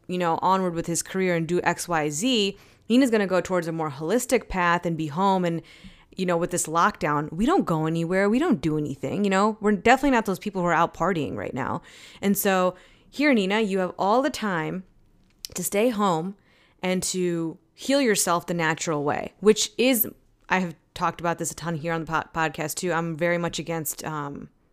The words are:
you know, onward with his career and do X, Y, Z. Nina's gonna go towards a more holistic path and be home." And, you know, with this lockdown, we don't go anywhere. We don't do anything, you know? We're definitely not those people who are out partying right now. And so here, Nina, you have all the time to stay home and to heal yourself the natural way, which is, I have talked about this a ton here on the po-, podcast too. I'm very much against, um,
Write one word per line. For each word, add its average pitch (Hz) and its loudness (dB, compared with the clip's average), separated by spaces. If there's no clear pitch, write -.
you 180 -4
know, 170 0
onward 185 2
with 165 -4
his 170 -2
career 185 0
and 165 0
do 175 0
X, - -2
Y, 156 0
Z. 196 0
Nina's 247 6
gonna 214 2
go 185 2
towards 175 -2
a 165 -6
more 160 -4
holistic 185 0
path 175 2
and 165 0
be 156 -4
home." 185 2
And, 165 -2
you 185 -4
know, 175 0
with 170 -2
this 165 -2
lockdown, 156 0
we 185 0
don't 311 4
go 156 0
anywhere. 170 0
We 233 2
don't 285 2
do 156 0
anything, 147 -4
you 202 2
know? 208 2
We're 208 2
definitely 247 4
not 226 2
those 185 -2
people 190 -6
who 175 2
are 170 2
out 160 2
partying 156 -2
right - -8
now. 127 -4
And 196 2
so 185 2
here, 285 4
Nina, 202 2
you 190 0
have 180 -2
all 214 2
the 294 0
time 175 -4
to 180 -6
stay 208 2
home 196 0
and 185 -2
to 170 -4
heal 277 0
yourself 190 2
the 185 -4
natural 160 0
way, - -2
which 214 4
is, 247 2
I 180 2
have 170 -6
talked 170 -2
about 170 -2
this 165 -6
a - -12
ton 165 -6
here 160 -4
on 165 -4
the 151 -8
po-, 156 -2
podcast 156 -4
too. 180 -4
I'm 165 -2
very 175 0
much 170 -4
against, 165 -6
um, 143 -8